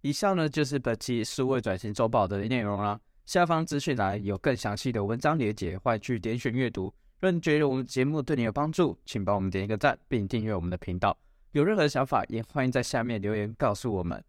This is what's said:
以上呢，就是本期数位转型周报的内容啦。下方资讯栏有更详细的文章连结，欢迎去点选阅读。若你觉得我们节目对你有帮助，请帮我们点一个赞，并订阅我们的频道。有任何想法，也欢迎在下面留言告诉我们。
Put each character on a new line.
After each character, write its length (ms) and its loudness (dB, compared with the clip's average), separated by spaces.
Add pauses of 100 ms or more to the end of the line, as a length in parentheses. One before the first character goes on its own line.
以 100 0
上 240 2
呢， 120 2
就 160 2
是 140 -2
本 220 0
期 240 -2
数 240 -2
位 120 2
转 160 -2
型 160 -8
周 160 2
报 200 4
的 160 -2
内 160 0
容 200 -2
啦。 200 -2 (240)
下 200 2
方 220 0
资 140 -2
讯 160 -2
栏 260 0
有 160 -2
更 180 2
详 200 -4
细 160 -4
的 100 0
文 160 -2
章 180 0
连 160 0
结， 240 -6
欢 200 0
迎 40 -4
去 160 -4
点 220 -2
选 140 -2
阅 180 0
读。 240 -6 (240)
若 100 2
你 120 2
觉 180 2
得 100 4
我 60 2
们 100 -2
节 200 0
目 180 0
对 140 0
你 60 2
有 100 0
帮 180 -2
助， 340 2
请 200 -4
帮 100 2
我 60 2
们 100 0
点 140 0
一 20 -4
个 100 -2
赞， 300 2
并 220 -2
订 160 -2
阅 100 -2
我 60 -2
们 100 -2
的 60 -4
频 200 -6
道。 220 2 (320)
有 140 2
任 120 2
何 120 4
想 180 0
法， 220 2
也 140 -4
欢 240 -2
迎 40 2
在 100 2
下 220 0
面 180 -2
留 140 0
言 200 -2
告 200 2
诉 180 -4
我 80 0
们。 280 -4